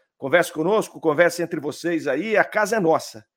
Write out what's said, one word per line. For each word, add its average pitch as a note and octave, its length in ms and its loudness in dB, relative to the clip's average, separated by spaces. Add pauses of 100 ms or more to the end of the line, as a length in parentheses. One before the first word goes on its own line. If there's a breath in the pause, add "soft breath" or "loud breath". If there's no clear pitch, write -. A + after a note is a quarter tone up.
(180 loud breath)
converse C#3 360 0
conosco, E3+ 480 -2
converse E3+ 420 2
entre E3 160 -6
vocês D3 480 -4
aí, F3+ 300 0
a E3+ 80 8
casa G#3+ 320 0
é - 20 0
nossa. D#3 460 -2 (120)